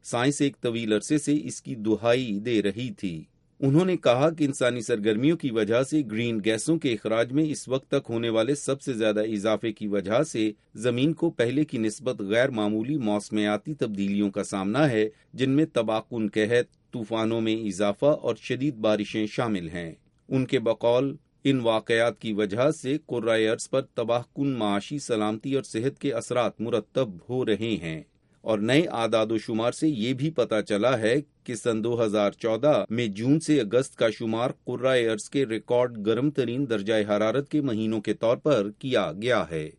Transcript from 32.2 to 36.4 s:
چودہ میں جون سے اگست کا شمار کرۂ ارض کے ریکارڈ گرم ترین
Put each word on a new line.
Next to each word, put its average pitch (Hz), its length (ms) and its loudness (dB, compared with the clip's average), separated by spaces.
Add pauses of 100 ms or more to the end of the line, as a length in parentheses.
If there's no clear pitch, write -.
چودہ 117 580 2
میں 117 180 -2
جون 117 320 2
سے 151 200 2
اگست 117 360 0
کا 117 140 2
شمار 113 400 -2
کرۂ 123 600 0
ارض 107 200 -4
کے 139 160 0
ریکارڈ 117 600 0
گرم 120 260 2
ترین 127 380 -2